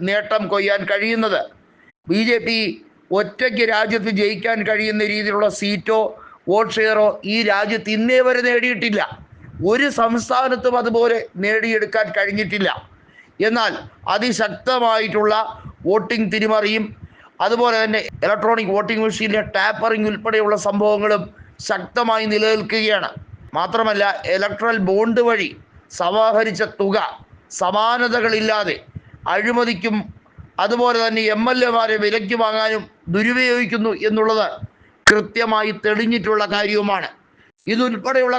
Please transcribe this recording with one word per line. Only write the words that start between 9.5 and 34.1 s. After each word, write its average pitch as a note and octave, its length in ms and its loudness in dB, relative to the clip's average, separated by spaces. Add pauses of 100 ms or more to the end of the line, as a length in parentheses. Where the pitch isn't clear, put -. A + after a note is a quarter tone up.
ഒരു C4 160 2 (100)
സംസ്ഥാനത്തും B3 840 0
അതുപോലെ A#3 380 2 (260)
നേടിയെടുക്കാൻ G#3+ 600 0 (100)
കഴിഞ്ഞിട്ടില്ല. G3+ 540 -2 (760)
എന്നാൽ A3+ 260 0 (400)
അതിശക്തമായിട്ടുള്ള A3 1200 0 (520)
വോട്ടിംഗ് G#3+ 480 0
തിരിമറിയും G#3+ 520 0 (600)
അതുപോലെ A#3 380 2
തന്നെ G#3+ 180 0 (240)
ഇലക്ട്രോണിക് G#3 500 0
വോട്ടിംഗ് G#3+ 300 0
മെഷീനിലെ G#3+ 380 -2 (120)
ടാപ്പറിംഗ് G#3+ 560 0
ഉൾപ്പെടെയുള്ള G#3+ 540 0
സംഭവങ്ങളും G#3 580 2 (460)
ശക്തമായി A3 640 0
നിലനിൽക്കുകയാണ്. G#3+ 800 0 (480)
മാത്രമല്ല, G3+ 440 0 (320)
ഇലക്ട്രൽ G#3 420 -2 (120)
ബോണ്ട് A3 400 2
വഴി G3 200 0 (520)
സമാഹരിച്ച G#3 640 2 (180)
തുക G3 160 0 (640)
സമാനതകളില്ലാതെ A3 1160 0 (580)
അഴിമതിക്കും A3 640 -2 (680)
അതുപോലെ A#3+ 420 2
തന്നെ A3 160 0 (140)
എം A3 140 0
എൽ B3+ 80 2 (120)
എമാരെ A3+ 340 2
വിലയ്ക്ക് G#3+ 400 -2
വാങ്ങാനും A3 400 -2 (300)
ദുരുപയോഗിക്കുന്നു A#3 760 0 (180)
എന്നുള്ളത് A3 380 0 (600)